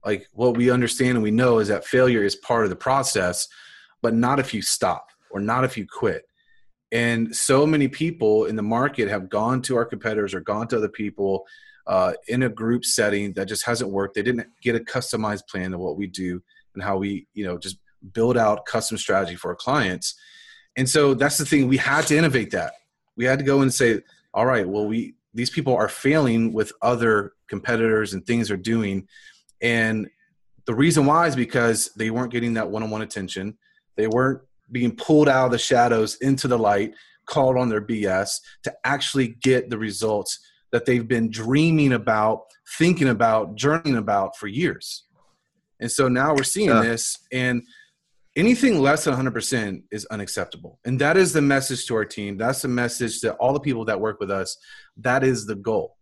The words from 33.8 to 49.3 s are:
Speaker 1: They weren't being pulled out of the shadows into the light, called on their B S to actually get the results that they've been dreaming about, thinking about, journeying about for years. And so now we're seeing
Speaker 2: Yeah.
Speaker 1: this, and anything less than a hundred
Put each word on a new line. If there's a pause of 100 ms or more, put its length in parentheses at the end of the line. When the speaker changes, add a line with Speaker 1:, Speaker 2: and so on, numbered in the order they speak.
Speaker 1:
They
weren't (300)
being
pulled
out
of
the
shadows
into
the
light, (320)
called
on
their
B
S (220)
to
actually
get
the
results (340)
that
they've
been
dreaming
about, (360)
thinking
about,
journeying
about
for
years. (720)
And
so
now
we're
seeing
Speaker 2:
Yeah.
Speaker 1:
this, (140)
and (720)
anything
less
than
a
hundred